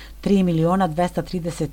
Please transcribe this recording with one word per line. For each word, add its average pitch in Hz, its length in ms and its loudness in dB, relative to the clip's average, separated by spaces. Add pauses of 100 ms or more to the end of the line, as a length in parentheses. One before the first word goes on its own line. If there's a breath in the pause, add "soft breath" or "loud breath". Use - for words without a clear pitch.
(200 loud breath)
tri 196 220 4
miliona 175 460 2
dvesta 175 340 -2
trideset 160 500 -6